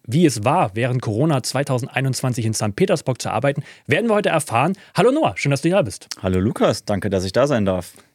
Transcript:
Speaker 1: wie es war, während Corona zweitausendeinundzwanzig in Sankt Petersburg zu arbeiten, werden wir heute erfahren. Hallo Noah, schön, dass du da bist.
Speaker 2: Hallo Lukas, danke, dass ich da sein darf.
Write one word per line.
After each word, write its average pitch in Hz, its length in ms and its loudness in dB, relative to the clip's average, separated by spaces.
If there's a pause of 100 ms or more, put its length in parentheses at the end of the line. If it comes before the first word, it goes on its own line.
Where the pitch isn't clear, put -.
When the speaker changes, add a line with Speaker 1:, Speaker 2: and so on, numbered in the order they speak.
Speaker 1:
wie 160 220 4
es 113 180 0
war, 139 300 2
während 123 260 -2
Corona 127 440 0
zweitausendeinundzwanzig 127 1000 -2
in 110 100 0
Sankt 104 200 -4
Petersburg - 480 -2
zu - 80 -6
arbeiten, 139 320 -2 (240)
werden 208 240 0
wir 208 60 2
heute 208 140 0
erfahren. 147 420 0 (240)
Hallo 226 160 4
Noah, 302 240 0
schön, 139 160 0
dass 135 100 -2
du 165 80 2
da 190 120 2
bist. - 260 -8 (120)
Speaker 2:
Hallo 92 200 0
Lukas, 135 440 0
danke, 104 240 -2
dass 92 160 0
ich 95 60 -4
da 123 160 2
sein 120 180 0
darf. 92 280 -2 (220)